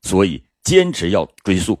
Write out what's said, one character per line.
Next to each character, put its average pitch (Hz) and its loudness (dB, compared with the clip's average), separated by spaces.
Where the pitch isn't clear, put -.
所 95 0
以 78 -6
坚 180 2
持 87 -4
要 92 0
追 95 0
诉。 90 -2